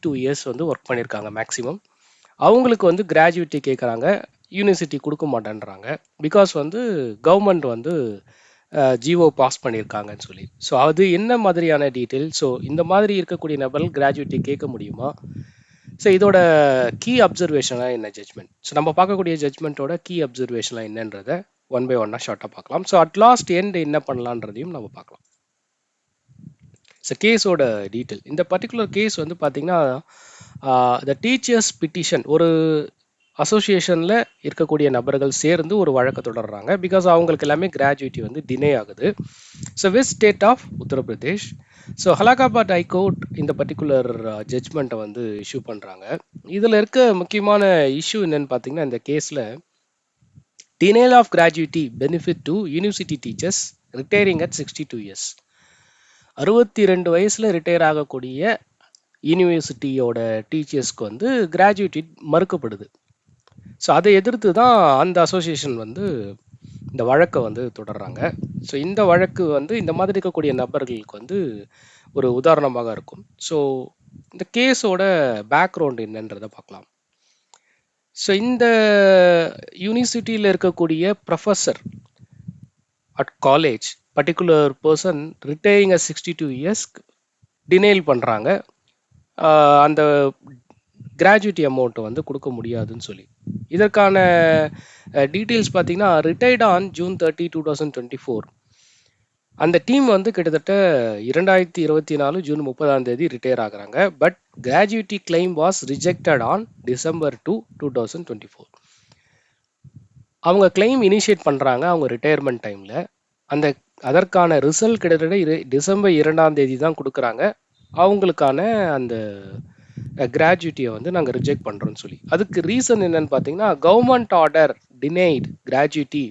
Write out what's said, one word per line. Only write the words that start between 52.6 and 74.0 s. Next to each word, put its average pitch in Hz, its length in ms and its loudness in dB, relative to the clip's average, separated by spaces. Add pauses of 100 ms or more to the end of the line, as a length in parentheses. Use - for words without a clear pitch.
university 175 460 -4
teachers 120 420 -6 (360)
retiring 185 460 0
at 170 140 -6
sixty-two 143 440 -12
years. 101 240 -14 (1160)
அறுபத்தி 214 460 2
ரெண்டு 185 260 2
வயசுல 208 400 0
ரிட்டையர் 170 360 0
ஆகக்கூடிய 135 540 -4 (840)
யூனிவர்சிட்டியோட 143 920 0 (280)
டீச்சர்ஸ்க்கு 147 560 -6
வந்து 113 260 -6 (200)
கிராஜுவிட்டி 185 520 2 (300)
மறுக்கப்படுது. 147 560 -2 (920)
So - 140 -8
அதை 175 220 6
எதிர்த்து 214 380 2
தான் 233 240 6 (220)
அந்த 175 220 2
அசோசியேஷன் 151 560 -2
வந்து 113 280 -10 (840)
இந்த 120 160 -6
வழக்கை 147 380 2
வந்து 110 200 -8 (100)
தொடர்றாங்க. 104 480 -12 (420)
So - 160 -12
இந்த 190 260 -2
வழக்கு 180 440 2
வந்து 147 280 -2
இந்த 165 160 -4
மாதிரி 185 240 -2
இருக்கக்கூடிய 160 380 -2
நபர்களுக்கு 123 640 -6
வந்து 135 200 -8 (800)
ஒரு 131 180 0
உதாரணமாக 131 580 2
இருக்கும். - 320 -16 (140)
So - 180 -8 (720)